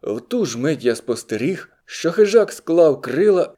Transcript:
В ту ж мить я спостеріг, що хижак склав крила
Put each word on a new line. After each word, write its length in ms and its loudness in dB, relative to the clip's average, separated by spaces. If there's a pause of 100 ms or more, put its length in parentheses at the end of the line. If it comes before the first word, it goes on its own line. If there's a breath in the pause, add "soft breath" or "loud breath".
В 180 -6
ту 260 -4
ж 120 -10
мить 260 -4
я 100 2
спостеріг, 760 -6 (140)
що 280 -6
хижак 400 4
склав 480 2
крила 580 0